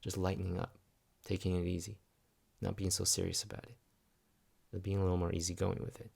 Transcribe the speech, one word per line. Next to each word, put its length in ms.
Just 160
lightening 420
up, 180
taking 320
it 100
easy, 320
not 160
being 140
so 140
serious 400
about 200
it, 120
but 100
being 160
a 40
little 140
more 160
easygoing 480
with 200
it. 160